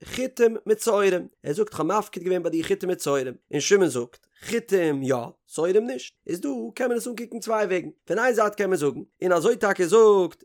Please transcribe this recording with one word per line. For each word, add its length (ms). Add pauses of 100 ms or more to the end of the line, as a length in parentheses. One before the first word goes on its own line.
חיתים 520 (100)
מצרים. 600 (180)
ער 80
זאגט, 200
איך 80
האב 60
מפקיד 360
געווען 200
ביי 80
דיר 120
חיתים 260
מצרים. 460 (180)
און 80
שמעון 280
זאגט, 380 (140)
חיתים, 600
יא, 140 (300)
צרים 400
נישט. 280 (120)
איז 140
דו, 340
קען 140
מען 80
עס 100
אנקוקן 320
צוויי 280
וועגן. 220 (160)
פון 140
איין 160
זייט 200
קען 160
מען 80
זאגן, 220 (200)
אין 120
אזוי 240
טאג 200
געזאגט, 680